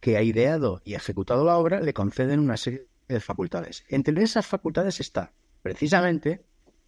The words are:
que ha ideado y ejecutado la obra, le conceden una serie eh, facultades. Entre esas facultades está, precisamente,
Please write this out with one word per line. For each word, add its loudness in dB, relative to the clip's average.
que 2
ha 4
ideado 2
y -8
ejecutado -2
la 4
obra, 2
le -2
conceden 0
una 2
serie -6
eh, -2
facultades. -8
Entre 2
esas 0
facultades -2
está, -6
precisamente, 0